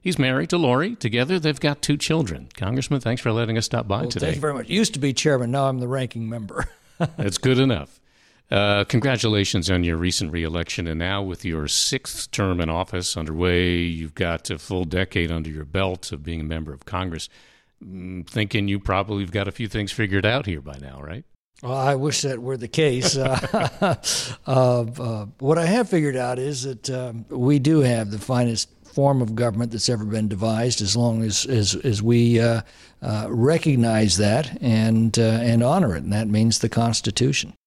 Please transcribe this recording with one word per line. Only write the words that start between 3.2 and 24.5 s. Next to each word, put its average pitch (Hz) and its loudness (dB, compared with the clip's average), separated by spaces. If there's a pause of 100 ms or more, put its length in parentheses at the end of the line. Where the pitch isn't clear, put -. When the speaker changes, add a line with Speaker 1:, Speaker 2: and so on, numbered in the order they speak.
Speaker 1:
for 117 0
letting 113 0
us 113 0
stop 117 -4
by 101 -2
Speaker 2:
Well, 127 -4
Speaker 1:
today. - -4
Speaker 2:
thank 160 -2
you 139 -4
very 147 -2
much. 117 -10
Used 202 0
to 139 -6
be 135 0
chairman. 127 2
Now 135 0
I'm 131 -2
the 123 -4
ranking 120 -4
member. 113 -6 (240)
<laughs> - -20
Speaker 1:
That's 104 -2
good 127 4
enough. 113 0 (480)
Uh, 101 4
congratulations 107 2
on 90 2
your 82 0
recent 87 -2
reelection, 82 -4
and 80 -4
now 95 -2
with 92 -8
your 80 -4
sixth - -4
term 92 0
in 82 0
office 90 -4
underway, 87 0
you've 82 -4
got 85 -4
a 85 -6
full 90 -4
decade 87 -2
under 80 -4
your 76 -10
belt 92 -4
of 73 -10
being 82 -6
a - -6
member 78 -8
of 67 -20
Congress. 90 -6 (540)
Mm, 92 -12
thinking 101 0
you 98 0
probably 98 -2
have 90 -6
got 98 -2
a - -8
few 113 -8
things 101 -4
figured 98 0
out 123 0
here 80 -4
by 69 -14
now, 69 -14
right? 85 -12 (360)
Speaker 2:
Well, 131 -6
I 135 2
wish 139 0
that 131 -4
were 131 -6
the 117 -10
case. 139 2
<laughs> 131 0
Uh, 170 0 (260)
<laughs> - -10
uh, 127 4 (120)